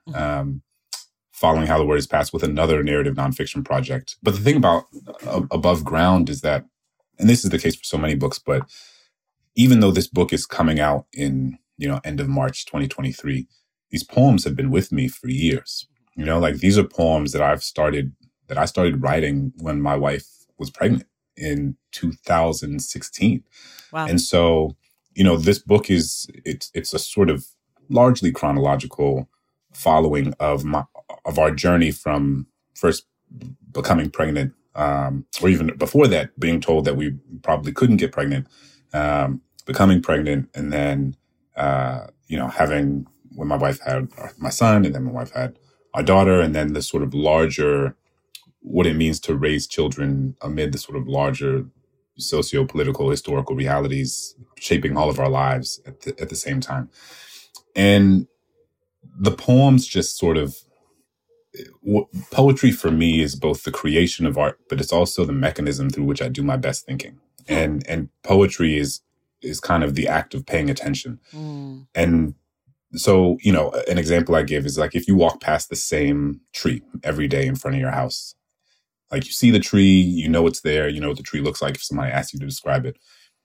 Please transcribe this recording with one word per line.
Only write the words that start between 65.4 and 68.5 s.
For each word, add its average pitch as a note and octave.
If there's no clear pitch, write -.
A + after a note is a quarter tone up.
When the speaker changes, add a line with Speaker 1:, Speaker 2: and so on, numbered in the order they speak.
Speaker 2:
through C#2
which C#3
I C3
do B2+
my C3+
best C3
thinking. -
Speaker 1:
Hmm. D3+
Speaker 2:
And, D2+
and D#2+
poetry E2+